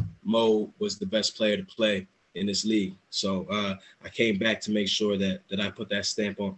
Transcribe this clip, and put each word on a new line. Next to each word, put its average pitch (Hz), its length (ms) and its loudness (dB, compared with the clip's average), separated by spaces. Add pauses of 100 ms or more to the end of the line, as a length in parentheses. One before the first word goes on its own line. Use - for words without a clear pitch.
(240)
Mo 110 560 4
was 104 200 -2
the 101 60 -4
best 104 300 0
player 107 220 2
to 95 60 -4
play 101 420 0 (300)
in 92 120 0
this 101 180 -2
league. 104 300 2 (160)
So, 95 400 -2
uh, 101 240 -2 (280)
I 98 60 -12
came 110 300 2
back 110 220 0
to 107 100 -4
make 104 160 2
sure 104 320 2
that, 95 300 0
that 98 100 -4
I 101 100 -2
put 101 200 -10
that 101 180 -2
stamp 104 340 -2
on, 95 160 -4